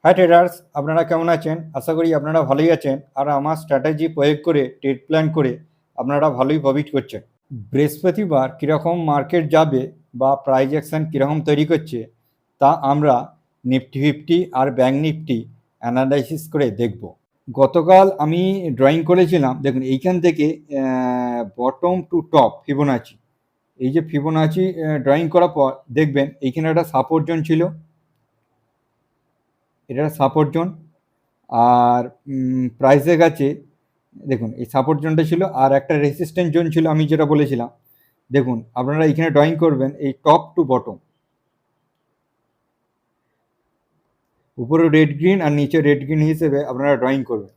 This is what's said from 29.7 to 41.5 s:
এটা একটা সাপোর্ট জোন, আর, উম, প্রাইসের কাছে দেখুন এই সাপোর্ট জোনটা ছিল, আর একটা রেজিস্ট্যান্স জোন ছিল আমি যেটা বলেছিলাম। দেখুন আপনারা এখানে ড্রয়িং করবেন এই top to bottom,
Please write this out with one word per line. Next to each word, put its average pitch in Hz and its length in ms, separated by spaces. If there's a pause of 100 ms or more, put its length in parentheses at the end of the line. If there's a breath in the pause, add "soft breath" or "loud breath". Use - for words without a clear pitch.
এটা 131 140
একটা 156 180
সাপোর্ট 143 340
জোন, 170 120 (1000)
আর, 123 340 (300)
উম, 131 340 (140)
প্রাইসের 143 440
কাছে 156 240 (840)
দেখুন 113 180 (120)
এই 117 120
সাপোর্ট 143 300
জোনটা 160 260
ছিল, 170 120 (220)
আর 135 60 (100)
একটা - 140 (120)
রেজিস্ট্যান্স 160 500
জোন 170 100 (100)
ছিল 160 180
আমি 156 180
যেটা 156 220
বলেছিলাম। 135 360 (640)
দেখুন 123 220 (220)
আপনারা 147 320
এখানে 160 240
ড্রয়িং 156 280
করবেন 135 280 (140)
এই 135 60 (140)
top 160 160 (140)
to 175 60 (100)
bottom, 117 260 (3750)